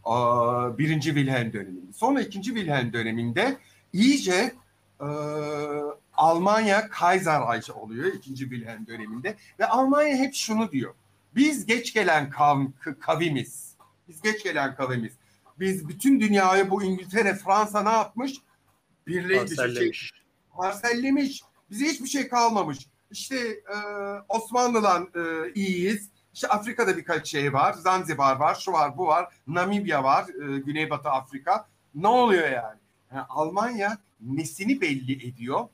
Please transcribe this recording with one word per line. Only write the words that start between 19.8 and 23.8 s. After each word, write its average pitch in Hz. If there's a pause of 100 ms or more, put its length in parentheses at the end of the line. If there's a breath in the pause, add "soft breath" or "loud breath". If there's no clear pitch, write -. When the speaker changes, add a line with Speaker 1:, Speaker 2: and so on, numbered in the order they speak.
Speaker 1:
düşecek. - (320)
Parsellemiş. 240 (280)
Bize 208
hiçbir 277
şey 269
kalmamış. 220 (240)
İşte, 262 (120)
e, 202 (520)